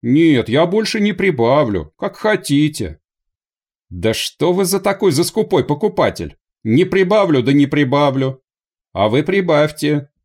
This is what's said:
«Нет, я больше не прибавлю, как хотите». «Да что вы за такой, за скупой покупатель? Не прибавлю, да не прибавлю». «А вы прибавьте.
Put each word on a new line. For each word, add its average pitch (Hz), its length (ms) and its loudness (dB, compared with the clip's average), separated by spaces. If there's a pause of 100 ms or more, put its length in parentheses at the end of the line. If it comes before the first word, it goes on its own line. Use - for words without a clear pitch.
«Нет, 139 460 2
я 143 180 2
больше 214 340 -2
не 208 140 0
прибавлю, 151 840 0
как - 180 -8
хотите». 151 840 -2 (880)
«Да 92 240 -2
что - 400 -2
вы 190 120 0
за 190 140 -2
такой, 196 320 0
за 147 120 0
скупой 214 420 0
покупатель? 151 720 -2 (260)
Не 123 220 2
прибавлю, 180 580 2
да 139 100 0
не 143 120 4
прибавлю». 135 760 -2 (520)
«А 101 160 0
вы 135 140 2
прибавьте. 151 840 0 (160)